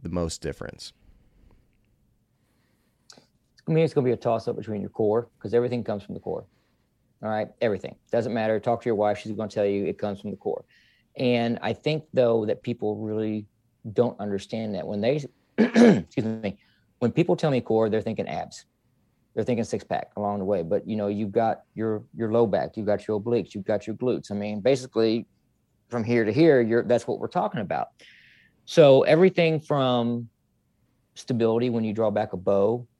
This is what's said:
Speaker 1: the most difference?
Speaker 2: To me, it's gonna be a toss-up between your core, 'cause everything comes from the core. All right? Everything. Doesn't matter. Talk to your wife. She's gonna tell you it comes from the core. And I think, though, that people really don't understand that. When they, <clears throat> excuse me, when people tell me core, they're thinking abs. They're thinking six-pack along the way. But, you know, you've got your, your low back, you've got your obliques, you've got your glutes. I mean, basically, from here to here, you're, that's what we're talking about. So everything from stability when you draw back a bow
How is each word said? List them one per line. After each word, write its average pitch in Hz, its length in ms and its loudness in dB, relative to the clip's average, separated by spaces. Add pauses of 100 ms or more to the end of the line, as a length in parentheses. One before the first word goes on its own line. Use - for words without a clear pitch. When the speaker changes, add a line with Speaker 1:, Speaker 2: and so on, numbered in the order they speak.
Speaker 1:
the 85 60 -10
most 85 340 -6
difference? - 500 -12 (2750)
Speaker 2:
To - 60 -4
me, 160 120 4
it's 151 100 0
gonna 135 120 2
be 123 60 2
a 113 60 0
toss-up 113 380 -2
between 104 260 -8
your 98 100 -8
core, 110 360 0 (120)
'cause 101 140 -6
everything 120 300 0
comes 104 200 -6
from 98 100 -12
the 90 80 -10
core. - 240 -8 (760)
All 107 60 -4
right? 107 200 -4 (120)
Everything. 107 340 -2 (160)
Doesn't 117 220 0
matter. 113 260 0
Talk 117 240 -2
to - 60 -12
your 113 60 2
wife. 104 220 2
She's 113 140 -10
gonna 104 180 -8
tell 104 160 0
you 101 200 0
it 101 120 -4
comes 101 240 -6
from 104 100 -8
the 98 60 -10
core. - 280 -6 (500)
And 120 460 0
I 113 120 -2
think, 151 300 -4 (100)
though, 117 320 4
that - 160 -4
people 107 360 -4
really 107 500 -4 (460)
don't 120 260 0
understand 104 560 -6
that. 87 100 -6
When 104 160 -6
they, 143 220 0 (160)
<clears throat> - 180 -12
excuse 202 680 4
me, 110 340 -6 (400)
when - 120 0
people - 240 2
tell 165 160 -2
me 127 100 0
core, 110 280 2
they're 107 120 0
thinking 107 260 -6
abs. - 380 -10 (680)
They're 113 100 -2
thinking 117 220 -2
six-pack - 500 -6
along 104 240 -4
the 95 60 -4
way. 98 180 0
But, 82 240 -2
you 113 80 -4
know, 104 120 -2
you've 101 240 -4
got 113 320 0 (100)
your, 110 300 -4 (120)
your 110 160 -4
low 117 160 4
back, 87 300 -2
you've 107 80 -6
got 101 220 -2
your 107 120 -2
obliques, 113 340 -2
you've 101 120 -10
got 104 220 -2
your 110 80 -8
glutes. 104 360 -4
I - 40 -6
mean, 104 260 -6
basically, 113 640 0 (640)
from 117 140 -2
here 117 200 2
to 104 80 0
here, 139 300 6
you're, 117 220 2
that's 117 240 0
what 117 120 -4
we're - 80 -6
talking 190 340 -4
about. 76 280 -4 (760)
So 139 380 8
everything 165 560 4
from 120 720 0 (840)
stability 117 540 0
when 113 140 0
you 110 100 -2
draw 110 180 0
back 104 220 -2
a 98 40 -6
bow 101 500 0 (120)